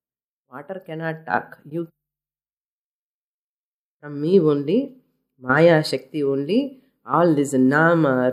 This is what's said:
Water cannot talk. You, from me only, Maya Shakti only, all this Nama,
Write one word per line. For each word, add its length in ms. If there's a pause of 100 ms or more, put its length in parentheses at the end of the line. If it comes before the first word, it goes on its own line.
(520)
Water 240 (120)
cannot 300 (100)
talk. 200 (260)
You, 80 (2250)
from 120 (100)
me 100 (200)
only, 260 (640)
Maya 340 (120)
Shakti 320 (140)
only, 260 (460)
all 220 (100)
this 140 (200)
Nama, 420 (180)